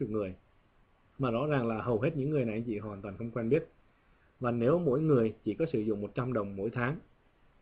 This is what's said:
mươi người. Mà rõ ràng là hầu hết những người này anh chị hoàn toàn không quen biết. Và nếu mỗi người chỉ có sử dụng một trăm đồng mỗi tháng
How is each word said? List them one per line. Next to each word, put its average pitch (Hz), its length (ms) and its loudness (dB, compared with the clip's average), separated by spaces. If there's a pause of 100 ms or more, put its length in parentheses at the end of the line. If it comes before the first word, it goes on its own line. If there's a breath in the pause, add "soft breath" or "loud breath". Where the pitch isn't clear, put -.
mươi 107 80 -2
người. 101 260 -2 (840)
Mà 131 120 0
rõ 120 160 0
ràng 135 200 2
là 110 160 -2
hầu 110 180 0
hết 156 160 0
những 139 140 -2
người 143 140 2
này 110 100 -2
anh 117 100 -4
chị 110 140 -4
hoàn 101 240 -10
toàn 98 140 -10
không 113 140 -8
quen 113 180 -2
biết. 156 200 2 (720 soft breath)
Và 120 100 0
nếu 120 280 4
mỗi 151 220 2
người 127 340 4 (100)
chỉ 104 100 0
có 160 120 0
sử 110 140 0
dụng 107 200 0
một 104 140 -6
trăm 127 180 -2
đồng 101 240 -2
mỗi 98 140 -4
tháng 123 260 0 (640)